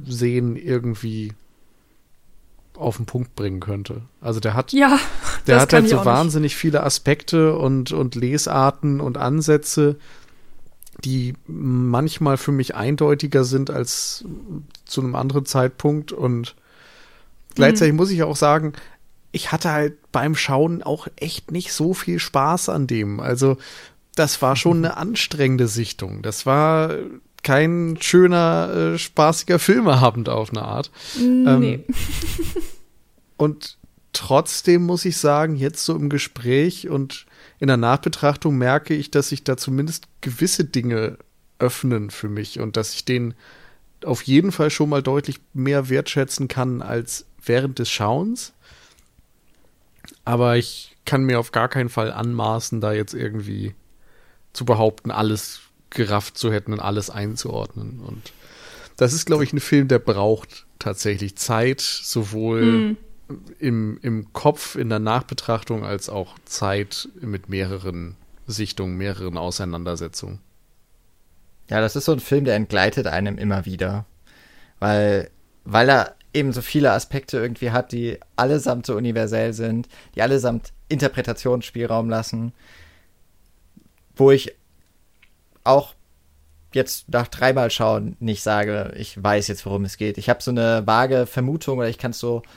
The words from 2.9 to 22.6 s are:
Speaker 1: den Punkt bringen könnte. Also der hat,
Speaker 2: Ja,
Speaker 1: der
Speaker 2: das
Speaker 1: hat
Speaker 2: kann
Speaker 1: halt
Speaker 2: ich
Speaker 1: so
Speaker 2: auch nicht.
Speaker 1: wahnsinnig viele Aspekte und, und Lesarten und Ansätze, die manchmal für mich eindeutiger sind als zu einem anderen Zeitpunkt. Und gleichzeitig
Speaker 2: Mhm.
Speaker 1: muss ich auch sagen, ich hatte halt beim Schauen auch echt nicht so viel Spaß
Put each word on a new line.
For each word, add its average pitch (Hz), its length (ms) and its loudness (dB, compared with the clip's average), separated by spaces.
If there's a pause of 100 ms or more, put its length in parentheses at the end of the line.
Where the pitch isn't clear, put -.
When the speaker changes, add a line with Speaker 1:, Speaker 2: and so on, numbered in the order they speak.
Speaker 1:
den 113 80 -4
Punkt 123 280 -4
bringen 98 240 -4
könnte. 101 440 -6 (180)
Also 113 180 -4
der 110 160 0
hat, - 180 -2
Speaker 2:
Ja, 277 280 6 (480)
Speaker 1:
der 127 80 10
Speaker 2:
das 127 60 10
Speaker 1:
hat 139 80 6
Speaker 2:
kann 165 80 8
Speaker 1:
halt - 80 8
Speaker 2:
ich 220 40 4
Speaker 1:
so 135 80 6
Speaker 2:
auch - 60 0
nicht. 120 80 6
Speaker 1:
wahnsinnig 151 440 2
viele 147 280 2
Aspekte 156 720 2
und, 135 360 0
und 127 220 0
Lesarten 139 840 2
und 131 180 -2
Ansätze, 147 800 2 (1080)
die 131 300 -2 (140)
manchmal 135 880 0
für - 160 -2
mich 135 240 0
eindeutiger 143 680 2
sind 135 260 0
als - 540 -6 (600)
zu - 160 -4
einem 127 160 -2
anderen 135 300 0
Zeitpunkt. 143 680 0
Und 120 420 -2 (1000)
gleichzeitig 156 360 6
Speaker 2:
Mhm. 156 40 2
Speaker 1:
muss 185 160 4
ich 165 100 2
auch 151 140 0
sagen, 151 380 4 (580)
ich - 200 -4
hatte 165 180 0
halt 147 240 0 (180)
beim 143 240 0
Schauen 151 460 2
auch - 240 -4 (100)
echt - 340 -10
nicht 175 220 -6
so 170 220 0
viel 175 240 -4
Spaß 147 520 0